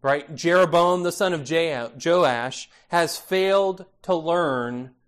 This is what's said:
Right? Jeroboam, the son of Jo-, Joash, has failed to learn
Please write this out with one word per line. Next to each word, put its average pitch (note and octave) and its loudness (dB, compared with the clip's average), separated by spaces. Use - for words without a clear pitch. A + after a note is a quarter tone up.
Right? C#3+ -2
Jeroboam, F3 2
the F3 0
son F#3 -2
of D#3 -4
Jo-, C#3+ -2
Joash, C3+ 0
has E3+ 0
failed F#3+ 0
to F#3 -2
learn C3 -2